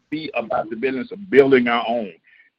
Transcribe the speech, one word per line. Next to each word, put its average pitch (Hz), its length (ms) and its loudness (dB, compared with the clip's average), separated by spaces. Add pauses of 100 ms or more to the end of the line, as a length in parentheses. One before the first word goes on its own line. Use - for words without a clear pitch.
be 156 240 -10
about 117 360 -6
the 113 80 -10
business 127 340 -6
of 101 180 -16
building 131 380 6
our 117 200 0
own. 110 260 -6 (460)